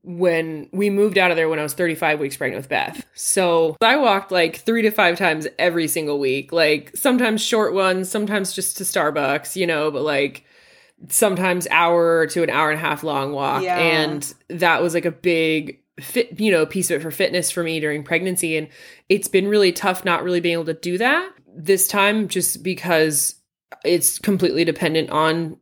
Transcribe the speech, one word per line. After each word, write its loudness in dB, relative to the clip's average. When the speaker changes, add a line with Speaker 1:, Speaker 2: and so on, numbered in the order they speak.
Speaker 1:
when -2
we 0
moved 2
out 4
of 2
there 2
when -2
I -4
was -6
thirty-five -2
weeks -4
pregnant -4
with -16
Beth. -4
So 0
I 4
walked, 2
like, 2
three 0
to 4
five 2
times 0
every 0
single -2
week, -2
like, 2
sometimes 2
short 2
ones, 0
sometimes -2
just -6
to -8
Starbucks, -2
you 0
know, 0
but, -4
like, -2
sometimes 0
hour 4
to -2
an 0
hour 2
and -2
a -6
half -4
long -4
walk. -2
Speaker 2:
Yeah. -2
Speaker 1:
And 0
that 0
was, 0
like, 0
a 0
big 0
fit, -4
you 4
know, 4
piece -4
of 0
it -10
for -8
fitness -2
for -4
me -4
during -4
pregnancy. -2
And -6
it's 0
been 2
really 4
tough -2
not 0
really 0
being 0
able -4
to -4
do -4
that 0
this 2
time 2
just -4
because 0
it's 2
completely 0
dependent 0
on 0